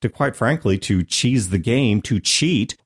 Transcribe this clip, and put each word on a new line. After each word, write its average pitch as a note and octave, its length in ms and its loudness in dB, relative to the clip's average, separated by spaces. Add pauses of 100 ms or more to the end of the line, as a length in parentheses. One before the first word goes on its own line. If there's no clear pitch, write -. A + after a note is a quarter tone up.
to, A#2+ 80 0
quite C#3 260 -4
frankly, A2+ 440 0
to F#2 260 0
cheese B2 460 0
the G2 80 0
game, A2+ 420 2
to - 180 -2
cheat, D3 560 0 (120)